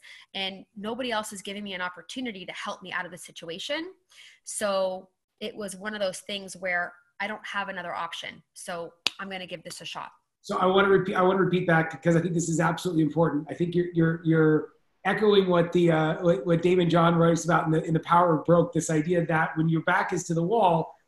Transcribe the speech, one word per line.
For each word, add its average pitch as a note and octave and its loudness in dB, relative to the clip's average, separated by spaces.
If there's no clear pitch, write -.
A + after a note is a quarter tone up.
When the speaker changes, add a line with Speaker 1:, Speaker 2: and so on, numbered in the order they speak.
Speaker 1:
and F#3+ -8
nobody A#3 -8
else G#3+ -4
is G3 -14
giving G#3 -10
me G3 -10
an F3+ -8
opportunity F#3+ -10
to D#3+ -12
help - -12
me F3+ -16
out F3+ -6
of - -16
the F3 -16
situation." C#4+ -10
So F#3+ -4
it G#3 -10
was G3+ -12
one G#3 -10
of G#3 -6
those F#3 -4
things G3 -10
where F3 -4
I G3 -4
don't G#3+ -10
have G3 -8
another F3+ -10
option. - -10
So E3+ -10
I'm G3 -10
gonna F#3 -10
give F3 -14
this - -16
a E3+ -16
shot. - -12
Speaker 2:
So - -6
I F#3 2
wanna G3 4
repeat, F#3+ 2
I F#3 2
wanna F#3+ 4
repeat F3+ 2
that, D#3+ 2
'cause E3+ 4
I D#3+ 4
think E3+ -2
this E3 -2
is E3 0
absolutely E3 0
important. D3 0
I - -8
think F3 -2
you're, F3 0
you're, E3 2
you're D#3+ 4
echoing G3+ 4
what F3 2
the, F3 4
uh, D#3+ 2
what, F3+ 2
what E3 2
Daymond F3 4
John E3+ 4
writes E3 4
about E3 2
in D#3+ 2
the, D#3+ 2
in E3 -2
The D#3 2
Power E3+ 4
of - -8
Broke, E3+ 4
this D#3+ -2
idea E3 0
that E3 0
when D#3+ 2
your D#3+ 0
back F#3+ 0
is E3+ -4
to E3+ -4
the E3 0
wall, F3+ 2